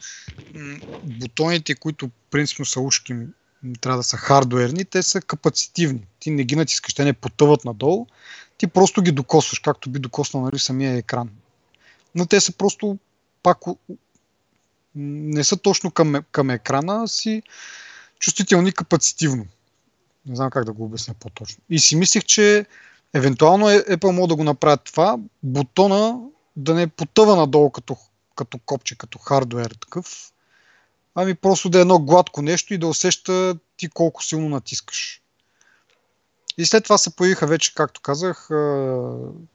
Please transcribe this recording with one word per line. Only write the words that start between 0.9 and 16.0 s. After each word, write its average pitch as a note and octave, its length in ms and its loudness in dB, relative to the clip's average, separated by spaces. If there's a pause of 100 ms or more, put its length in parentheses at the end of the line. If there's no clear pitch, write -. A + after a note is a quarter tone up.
бутоните, D3+ 680 -6
които D3+ 360 -10 (200)
принципно D3 340 -6
са - 160 -6
ушки, C3 340 -4
м, A#2 120 -10 (540)
трябва C3 160 -2
да B2 60 -4
са B2 140 -6
хардуерни, C3 680 2
те F#3 180 -2
са - 180 -2
капацитивни. D3 880 -4 (140)
Ти D#3+ 100 -8
не C#3+ 140 -2
ги B2 120 -4
натискаш, - 380 -4
те C#3 100 0
не C#3+ 80 4
потъват D3 520 2
надолу, C3+ 420 -2 (520)
ти - 80 0
просто F#3+ 360 4
ги F3 100 4
докосваш, C#3 460 0
както - 320 -4
би C3+ 80 -8
докоснал, C3+ 440 -6
нали, C3+ 160 -6
самия C3+ 340 -4
екран. A#2+ 380 -6 (840)
Но F3 120 -2
те G3+ 140 4
са - 120 -2
просто G3 460 -4 (440)
пак - 240 2
у-, F3 100 -6 (140)
у-, - 60 -16 (1000)
не D3 500 -4
са G3 120 0
точно F#3 340 0
към D3+ 260 2